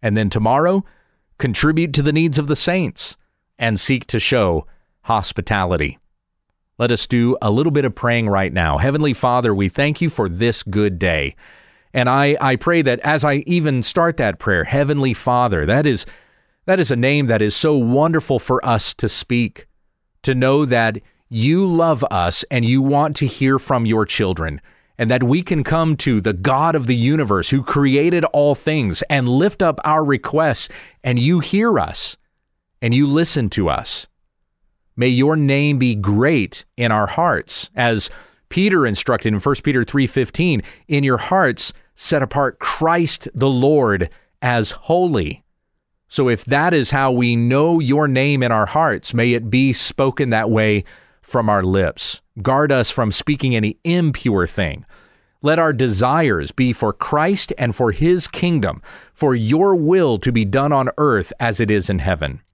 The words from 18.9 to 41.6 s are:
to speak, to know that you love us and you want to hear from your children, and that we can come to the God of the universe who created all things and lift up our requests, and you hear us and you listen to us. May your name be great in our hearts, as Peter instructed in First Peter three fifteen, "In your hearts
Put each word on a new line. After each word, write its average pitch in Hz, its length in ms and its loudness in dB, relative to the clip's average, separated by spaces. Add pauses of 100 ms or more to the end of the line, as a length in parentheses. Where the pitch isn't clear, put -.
to 113 160 -4
speak, - 580 -4 (540)
to 139 120 -2
know 131 300 2
that 113 360 0 (280)
you 143 380 0
love 165 440 0
us 87 400 -2
and 123 140 0
you 123 180 2
want 143 360 0
to 139 100 0
hear 135 320 0
from 123 260 -2
your 110 200 2
children, 82 560 -4 (360)
and 117 140 0
that 123 120 2
we 139 180 2
can 160 240 -2
come 160 320 0
to 117 240 0
the 107 100 0
God 131 440 0
of 131 120 -2
the 123 80 2
universe 117 540 0
who 135 120 2
created 143 600 2
all 147 320 2
things 135 540 -2
and 131 180 0
lift 151 340 2
up 165 220 0
our 156 220 2
requests, 143 640 0 (340)
and 123 160 0
you 156 220 2
hear 202 360 2
us 80 380 -4 (680)
and 117 120 0
you 139 120 4
listen 143 440 0
to 95 180 -2
us. - 400 -4 (880)
May 123 120 0
your 135 300 2
name 143 400 2
be 123 180 2
great 104 680 0 (100)
in 120 160 0
our 107 160 2
hearts, - 680 -4
as 117 360 -2 (400)
Peter 185 360 0
instructed 113 440 -2
in 107 100 -2
First 139 240 -2
Peter 127 220 0
three 139 220 0
fifteen, 139 540 -2 (280)
"In 143 160 0
your 131 120 2
hearts 170 540 -2 (240)